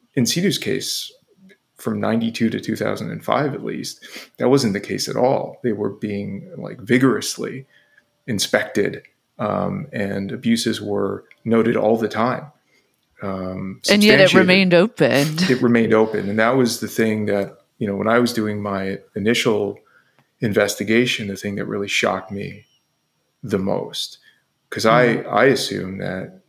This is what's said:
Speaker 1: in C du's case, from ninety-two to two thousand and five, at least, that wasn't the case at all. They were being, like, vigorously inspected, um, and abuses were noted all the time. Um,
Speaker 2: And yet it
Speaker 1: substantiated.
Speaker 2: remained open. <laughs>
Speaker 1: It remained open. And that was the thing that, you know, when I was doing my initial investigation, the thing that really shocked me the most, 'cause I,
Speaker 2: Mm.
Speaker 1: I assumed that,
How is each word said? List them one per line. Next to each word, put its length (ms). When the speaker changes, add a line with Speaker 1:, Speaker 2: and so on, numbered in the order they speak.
Speaker 1:
in 120
C 140
du's 180
case, 540
from 240
ninety-two 500
to 120
two 160
thousand 340
and 120
five, 300
at 120
least, 400
that 100
wasn't 240
the 80
case 300
at 80
all. 440
They 120
were 160
being, 680
like, 240
vigorously 880
inspected, 760
um, 520
and 400
abuses 500
were 440
noted 320
all 220
the 100
time. 380
Um, 680
Speaker 2:
And 140
yet 160
it 100
Speaker 1:
substantiated. 60
Speaker 2:
remained 380
open. 540
<laughs> 120
Speaker 1:
It 120
remained 320
open. 360
And 100
that 180
was 220
the 80
thing 380
that, 320
you 100
know, 80
when 120
I 120
was 140
doing 280
my 380
initial 640
investigation, 880
the 80
thing 200
that 100
really 220
shocked 440
me 340
the 160
most, 580
'cause 160
I, 320
Speaker 2:
Mm. 140
Speaker 1:
I 140
assumed 560
that, 480